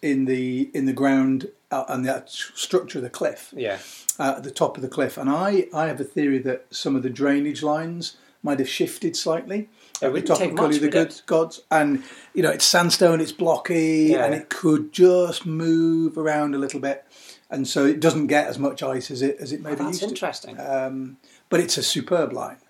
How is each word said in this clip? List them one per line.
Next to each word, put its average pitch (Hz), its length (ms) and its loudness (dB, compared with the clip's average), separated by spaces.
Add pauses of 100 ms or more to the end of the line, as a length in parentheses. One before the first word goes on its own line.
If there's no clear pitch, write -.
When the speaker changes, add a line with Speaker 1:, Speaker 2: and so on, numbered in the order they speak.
Speaker 1:
in 135 240 0
the, 127 460 -2
in 139 140 -2
the 135 60 0
ground, 135 560 2 (220)
uh, 135 180 -2
and 127 180 -4
the 135 200 -2
structure - 720 -4
of 127 60 -6
the 120 60 -10
cliff. - 460 -6
Speaker 2:
Yeah. 101 220 -4 (420)
Speaker 1:
Uh, 135 180 0
at - 60 -12
the 139 60 -10
top - 260 -2
of 135 60 -10
the 127 60 -6
cliff, 131 280 -2
and 135 140 -2
I, 185 420 2
I 160 140 0
have 143 140 -6
a 135 40 -4
theory 139 340 0
that 127 320 -4
some 139 260 -2
of 123 80 0
the 127 60 -2
drainage 143 520 0
lines 165 540 -4 (260)
might 143 160 0
have 131 100 0
shifted - 480 -4
slightly 170 420 -2
Speaker 2:
It 214 100 -8
Speaker 1:
at - 320 -16
the 135 100 0
Speaker 2:
wouldn't 139 180 -2
Speaker 1:
top 165 100 4
Speaker 2:
take 170 120 0
Speaker 1:
of 156 60 -4
Gully 156 120 4
Speaker 2:
much, 151 80 4
Speaker 1:
of 143 60 0
the 151 60 2
Speaker 2:
would 147 60 0
it? 160 140 2
Speaker 1:
Good - 180 -18
Gods, 165 340 0 (100)
and 147 320 2 (320)
you - 80 2
know - 80 4
it's - 140 0
sandstone, 175 560 4
it's 156 120 -2
blocky, 160 800 2
Speaker 2:
Yeah. 147 140 4
Speaker 1:
and 113 100 2
it - 140 -8
could 151 440 2
just 180 540 4
move 165 720 2
around 151 380 0
a - 20 -2
little 139 220 -4
bit, 139 240 -4 (440)
and 135 180 -4
so 139 200 2
it 151 140 4
doesn't 156 260 4
get 147 220 2
as 123 100 -8
much 139 240 -4
ice 131 300 -4
as 127 100 -4
it, 139 180 0
as 131 120 -10
it 151 80 -8
maybe 151 200 -6
Speaker 2:
Oh, 143 40 -4
that's 151 40 -4
Speaker 1:
used 175 140 -6
to. 208 60 -4
Speaker 2:
interesting. - 520 -8
Speaker 1:
Um, 135 560 -6 (340)
but 175 100 4
it's 170 180 -2
a 131 40 -4
superb 143 520 -2
line, - 240 -10 (120)